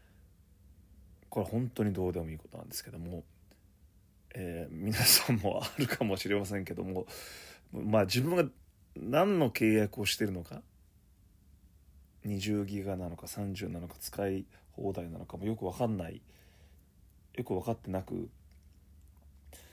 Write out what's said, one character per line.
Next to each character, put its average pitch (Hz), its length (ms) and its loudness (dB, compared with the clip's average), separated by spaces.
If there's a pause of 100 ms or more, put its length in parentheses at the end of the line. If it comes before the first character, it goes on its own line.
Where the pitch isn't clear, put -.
(1300)
こ - 100 -2
れ 104 60 0
本 120 240 0
当 117 160 0
に 101 80 2
ど 92 160 2
う - 20 0
で 87 80 -4
も 82 100 -4
い 80 40 -6
い 78 40 -8
こ - 140 -16
と - 60 -14
な 82 80 -12
ん - 20 -16
で 76 60 -12
す - 100 -8
け - 80 -16
ど 85 80 -12
も、 85 240 -8 (1120)
え 85 340 -6
ー、 82 60 -10
皆 98 220 0
さ - 340 6
ん 117 60 6
も 98 260 0
あ - 160 -6
る 135 80 2
か - 160 -2
も 101 140 2
し 92 100 -6
れ 98 100 4
ま 101 80 0
せ 101 140 -2
ん 92 60 -4
け 90 80 -6
ど 90 100 -4
も、 92 240 -4 (640)
ま 107 280 4
あ、 104 40 6
自 95 160 2
分 160 160 2
が 175 80 6 (540)
何 170 420 4
の 135 100 6
契 110 280 6
約 107 240 2
を 101 40 -2
し - 120 2
て 110 80 2
る 98 80 -2
の 87 100 -6
か、 - 180 -12 (1600)
二 101 140 -2
十 104 260 0
ギ 101 180 -4
ガ 95 140 -2
な 90 100 -4
の 85 80 -8
か 92 120 -14
三 98 260 -4
十 92 160 -4
な 85 100 -6
の 85 80 -8
か、 - 100 -14
使 - 300 -4
い 95 180 -2 (280)
放 - 180 -4
題 87 180 -6
な 82 100 -8
の - 60 -10
か - 120 -12
も 92 80 -6
よ 110 100 0
く 101 100 -6
わ 90 80 -2
か 123 120 2
ん 110 100 2
な 85 140 -4
い、 85 120 -14 (1120)
よ 123 100 -4
く 98 100 -2
わ 92 80 -2
か 117 80 0
っ 120 60 0
て - 120 -10
な 92 120 0
く、 90 280 -6 (1400)